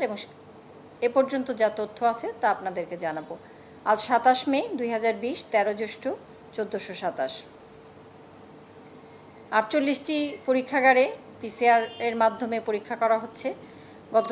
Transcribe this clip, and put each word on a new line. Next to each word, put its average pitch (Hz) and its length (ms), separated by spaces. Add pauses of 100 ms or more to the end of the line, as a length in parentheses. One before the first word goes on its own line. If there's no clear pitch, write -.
এবং 208 100 (920)
এ - 100
পর্যন্ত 262 320 (120)
যা 214 80 (120)
তথ্য 208 180 (140)
আছে 320 160 (120)
তা 240 140
আপনাদেরকে 180 500
জানাবো। 156 300 (560)
আজ 214 80 (100)
সাতাশ 254 320 (100)
মে 269 100 (180)
দুই 240 160
হাজার 220 280
বিশ, 262 160 (140)
তেরো 208 280
জ্যৈষ্ঠ 214 240 (520)
চোদ্দোশো 196 480
সাতাশ। 143 300 (2250)
আটচল্লিশটি 285 600 (280)
পরীক্ষাগারে 254 580 (360)
পিসিআর 233 420 (240)
এর 233 160
মাধ্যমে 226 360 (100)
পরীক্ষা 214 340
করা 226 200
হচ্ছে। 233 260 (640)
গত 220 180